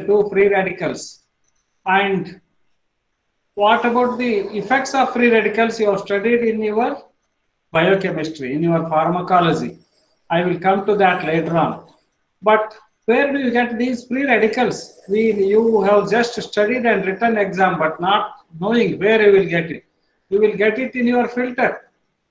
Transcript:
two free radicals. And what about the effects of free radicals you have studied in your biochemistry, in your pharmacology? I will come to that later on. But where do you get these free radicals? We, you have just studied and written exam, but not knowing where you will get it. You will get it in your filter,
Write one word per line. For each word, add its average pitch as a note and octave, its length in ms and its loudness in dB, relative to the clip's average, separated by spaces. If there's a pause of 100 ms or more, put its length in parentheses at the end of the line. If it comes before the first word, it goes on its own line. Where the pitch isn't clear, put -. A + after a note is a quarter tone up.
two G#3 260 2
free G3 160 4
radicals. F#3 800 -4 (600)
And F#3+ 540 0 (1120)
what A3+ 300 2
about A#3+ 340 0
the A#3 220 -2 (160)
effects C4+ 380 -2
of C4 180 0
free A#3+ 180 2
radicals A3 500 0
you G#3 100 2
have F#3+ 100 -2
studied A3 420 -2
in A3 200 -2
your A3+ 400 -2 (720)
biochemistry, D#3+ 840 -2
in D#3 80 -2
your E3 260 0
pharmacology? E3 920 0 (520)
I F3 140 0
will E3+ 160 -2
come F#3+ 260 0
to G#3+ 100 2
that F3+ 280 2
later E3 320 -2
on. C#3+ 340 -2 (520)
But G#3+ 320 2 (320)
where C4 260 2
do C#4 80 -2
you B3+ 100 -2
get A#3 280 0
these B3 280 -4
free C4 180 -4
radicals? A3 840 -2
We, A3 240 0
you G#3 500 2
have G3+ 280 2
just A#3 300 0
studied A3+ 460 -2
and G3 180 0
written G#3+ 340 0
exam, F#3 400 0
but D#3 220 -4
not G3 440 -2 (160)
knowing G#3 400 0
where G#3+ 200 4
you G3+ 160 6
will F3+ 120 2
get E3+ 240 -4
it. - 120 -14 (460)
You G3 100 0
will G#3 160 2
get G#3 220 0
it B3+ 180 -6
in A#3+ 100 0
your A#3+ 220 2
filter, - 640 -4 (400)